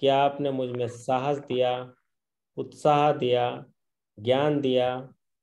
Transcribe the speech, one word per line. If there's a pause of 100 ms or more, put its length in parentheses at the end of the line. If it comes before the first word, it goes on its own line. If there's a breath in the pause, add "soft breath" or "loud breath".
कि
आपने
मुझ
में
साहस
दिया, (640)
उत्साह
दिया, (540)
ज्ञान
दिया, (340)